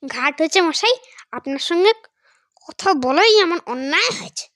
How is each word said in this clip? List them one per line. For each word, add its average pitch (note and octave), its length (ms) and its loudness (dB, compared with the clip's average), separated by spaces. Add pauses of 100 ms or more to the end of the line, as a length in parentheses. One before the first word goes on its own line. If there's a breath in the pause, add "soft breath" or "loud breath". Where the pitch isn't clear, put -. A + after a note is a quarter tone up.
ঘাট C4+ 360 -4
হয়েছে D#4+ 220 2
মশাই, F#4 340 2 (380 loud breath)
আপনার C4+ 260 -8
সঙ্গে F4+ 340 2 (640)
কথা - 380 -2
বলাই D#4 460 4
আমার F4 260 0
অন্যায় C#4+ 460 -2
হয়েছে। - 320 -12 (120)